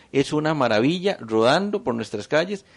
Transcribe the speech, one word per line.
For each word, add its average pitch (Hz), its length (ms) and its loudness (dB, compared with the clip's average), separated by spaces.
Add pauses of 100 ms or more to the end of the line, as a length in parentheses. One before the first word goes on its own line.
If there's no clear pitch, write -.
(120)
Es 135 200 0
una 156 220 0
maravilla 143 640 2
rodando 143 640 0
por 120 140 -4
nuestras 107 320 -8
calles, 185 360 -2 (120)